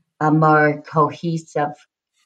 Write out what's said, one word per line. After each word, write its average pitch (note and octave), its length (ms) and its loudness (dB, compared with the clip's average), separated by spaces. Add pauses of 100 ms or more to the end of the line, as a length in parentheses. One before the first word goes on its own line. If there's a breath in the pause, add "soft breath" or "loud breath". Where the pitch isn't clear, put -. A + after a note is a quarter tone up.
(200)
a D3+ 120 0
more D3+ 520 2
cohesive E3 880 -4 (520)